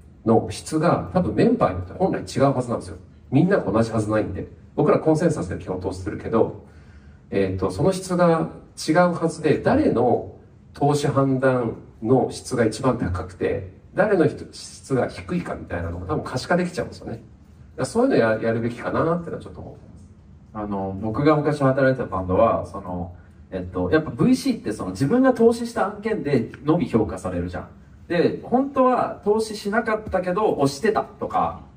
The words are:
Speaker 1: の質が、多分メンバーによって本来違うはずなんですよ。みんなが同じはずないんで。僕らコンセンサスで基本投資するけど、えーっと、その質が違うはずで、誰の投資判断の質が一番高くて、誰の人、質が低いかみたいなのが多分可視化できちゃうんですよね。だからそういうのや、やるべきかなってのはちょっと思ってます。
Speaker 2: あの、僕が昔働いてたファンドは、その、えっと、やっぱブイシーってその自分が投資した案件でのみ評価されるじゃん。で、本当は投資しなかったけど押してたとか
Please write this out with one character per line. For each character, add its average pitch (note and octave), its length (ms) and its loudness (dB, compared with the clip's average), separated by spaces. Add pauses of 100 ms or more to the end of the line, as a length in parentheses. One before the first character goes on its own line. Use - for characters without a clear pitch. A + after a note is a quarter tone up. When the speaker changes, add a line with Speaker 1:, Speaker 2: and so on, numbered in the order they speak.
(240)
Speaker 1:
の A#2+ 260 4
質 - 280 -6
が、 E3+ 340 0
多 F3+ 80 2
分 - 140 -2
メ - 100 4
ン A#3 120 4
バ - 120 2
ー - 40 -4
に - 80 -6
よ - 40 -10
っ - 20 -12
て - 60 -16
本 F#3 200 0
来 - 100 -4
違 - 180 -6
う C#3 140 4
は B2+ 80 0
ず B2 80 -8
な G#2+ 60 0
ん F2 40 -6
で - 60 -14
す - 20 -14
よ。 - 80 -14 (340)
み C#3+ 140 4
ん F3+ 40 2
な G3 100 4
が - 120 -2
同 A2 120 2
じ A2+ 100 -2
は A2 80 0
ず G#2 100 -4
な G#2+ 80 2
い G2+ 60 0
ん F2+ 80 -6
で。 - 160 -8 (260)
僕 D3+ 160 4
ら C#3 80 4
コ D#3+ 140 2
ン D3+ 40 4
セ F3 100 0
ン E3+ 40 4
サ - 120 -4
ス - 80 -6
で - 120 -6
基 - 60 -12
本 F#2 120 -4
投 F#2+ 120 -4
資 - 80 -10
す - 100 -6
る - 80 -8
け G2 120 -8
ど、 - 340 0 (680)
え G2 180 0
ー F#2+ 80 -2
っ - 20 -4
と、 F#2+ 120 -2
そ - 120 -4
の F#3 100 4
質 F3+ 240 -4
が E3 340 4 (380)
違 D#3 40 2
う D#3+ 40 4 (160)
は D#3+ 160 -2
ず - 140 -6
で、 D3 180 2
誰 C4+ 320 2
の - 440 0 (380)
投 C#3+ 200 2
資 C#3+ 120 0
判 C3+ 320 2
断 B2+ 380 2 (260)
の A#2 280 4
質 - 260 -8
が A#2 80 2
一 - 180 -2
番 B2+ 160 2
高 F2+ 260 -4
く - 100 -14
て、 - 380 -4 (220)
誰 G3+ 220 2
の D#3 100 4
人、 - 260 -2
質 - 420 -10
が B2 140 0
低 - 280 -8
い - 60 -2
か - 120 -8
み - 120 -12
た F2 120 -8
い F2 40 -6
な F2 80 -6
の F2 100 -8
が F2 60 -10
多 D3+ 100 -2
分 B2 80 -4
可 - 140 -6
視 - 80 -6
化 F3 100 2
で F3+ 80 0
き F3 80 -6
ち - 60 -6
ゃ - 40 -4
う F2+ 40 -6
ん - 40 -14
で - 40 -16
す - 40 -18
よ - 80 -14
ね。 A2 60 -8
だ A2+ 60 -10
か - 40 -16 (560)
ら B2+ 80 -2
そ A3+ 160 0
う - 20 6
い - 20 4
う C#4 40 2
の - 60 4
や、 A2 240 4
や A2+ 120 0
る A#2 80 0
べ A#2 100 -2
き - 80 -12
か - 120 -6
な D#3 260 0
っ F3 80 -6
て - 60 -10
の - 60 -8
は - 60 -10
ち - 60 -14
ょ - 20 -14
っ - 40 -16
と - 60 -14
思 - 120 -14
っ - 20 -18
て - 140 -20
ま - 100 -20
す。 - 640 -14
Speaker 2:
あ - 20 -6
の、 F#2+ 340 -6
僕 A2 240 -2
が D3+ 120 6
昔 D3 260 0
働 C3 300 4
い B2+ 40 0
て - 60 -6
た - 40 -4
フ - 80 -8
ァ F#2 100 -2
ン F2+ 40 -6
ド F#2 80 2
は、 F#2+ 300 4
そ F#2 140 -12
の、 F2 340 -10 (360)
え F#2 180 -8
っ - 40 -14
と、 F2+ 180 -2
や - 100 4
っ - 20 -6
ぱ - 80 -8
ブ E3+ 200 2
イ C4 60 6
シ C4 160 -2
ー - 80 -4
っ - 20 -18
て - 100 -6
そ - 120 -8
の F2+ 60 -6
自 G#2+ 160 -2
分 A#3+ 160 4
が C4 100 6
投 A#3 200 6
資 A#3 140 -4
し - 60 -10
た G#3 140 0
案 G3 140 -8
件 A3 220 -4
で C3 300 0 (120)
の D#3 140 4
み B2+ 80 0
評 A2+ 200 2
価 E2+ 120 -8
さ F#2 120 -6
れ F2 100 -4
る F2 80 -4
じ F2+ 80 -8
ゃ F2 40 -6
ん。 - 80 -14 (400)
で、 D#3+ 340 0
本 C4+ 280 0
当 C4+ 140 2
は B3 400 0
投 G#3 160 2
資 G#3+ 160 -6
し G3+ 140 -6
な A3+ 120 0
か A3 140 -2
っ G#3+ 80 -8
た F#3 160 -2
け F3+ 120 -4
ど G#3+ 240 0
押 C#3 120 2
し - 120 -4
て G#3+ 120 2
た C#3 100 0
と - 260 -10
か - 360 -4 (120)